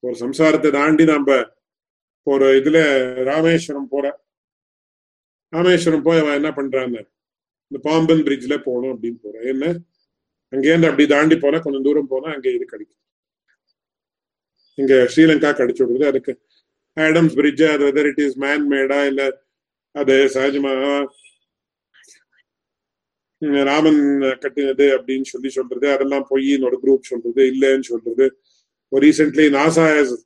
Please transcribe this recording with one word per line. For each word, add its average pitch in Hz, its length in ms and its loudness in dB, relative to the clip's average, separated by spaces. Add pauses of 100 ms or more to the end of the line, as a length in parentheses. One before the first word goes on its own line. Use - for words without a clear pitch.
ஒரு 123 140 -8
சம்சாரத்தை 151 560 2
தாண்டி 151 320 2
நாம 151 220 2 (1000)
போற, 139 160 2 (160)
இதுல 151 200 2 (460)
ராமேஸ்வரம் 151 640 -2
போற, 139 180 -4 (1500)
ராமேஸ்வரம் 170 500 2
போய் 165 160 2
அவன் 147 220 0
என்ன 151 100 -2
பண்றான்னு, 127 520 -6 (680)
இந்த 139 120 -12
பாம்பன் 160 400 2
பிரிட்ஜ்ல 139 400 -4
போகணும் 127 300 -6
அப்படின்னு 117 300 -10
போறான். 107 200 -16
என்ன, 135 220 -6 (880)
அங்கேருந்து 160 380 2
அப்படி 143 160 2
தாண்டி 151 320 4
போனா 143 200 0
கொஞ்சம் 139 240 -6
தூரம் 147 240 0
போனா 131 260 -6
அங்க 131 180 -6
இது 123 140 -6
கிடைக்கும். - 380 -20 (1800)
இங்க 135 140 2 (180)
ஸ்ரீலங்கா 156 380 4 (100)
கடிச்சு 123 240 -2
விடுறது. 131 280 0
அதுக்கு 135 200 -4 (720)
Adams 160 320 2
Bridge, 147 260 2 (100)
அது 143 120 0
whether 143 260 0
it 151 140 -4
is 135 60 -4 (120)
man 147 160 -2 (120)
made-ஆ 139 280 0 (100)
இல்ல 139 120 -4 (800)
அது 135 140 2 (220)
சகஜமா, 139 360 -2 (2750)
ம், 143 240 0
ராமன் 151 340 2 (400)
கட்டினது 139 440 0 (100)
அப்படின்னு 131 360 -6
சொல்லி 131 260 -8
சொல்றது, 123 360 -6
அதெல்லாம் 139 360 -2
பொய்ன்னு 135 400 0
ஒரு 127 120 -4
group 135 300 0
சொல்றது, 120 300 -2 (100)
இல்லைன்னு 135 400 0
சொல்றது. 117 340 -2 (680)
ஒரு 135 140 2
recently 151 380 2 (120)
nasa 160 260 2 (120)
has 139 140 2 (160)